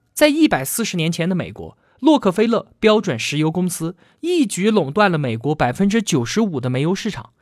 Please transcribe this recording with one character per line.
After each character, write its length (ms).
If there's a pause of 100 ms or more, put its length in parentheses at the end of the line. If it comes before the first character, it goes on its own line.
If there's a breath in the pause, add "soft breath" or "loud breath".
(120)
在 160
一 180
百 160
四 220
十 140
年 120
前 160
的 80
美 160
国， 280 (200)
洛 200
克 120
菲 160
勒 220 (100)
标 220
准 180
石 200
油 120
公 160
司 300 (240 soft breath)
一 240
举 260
垄 220
断 180
了 60
美 180
国 200
百 180
分 160
之 140
九 240
十 160
五 180
的 80
煤 140
油 120
市 160
场， 200 (120)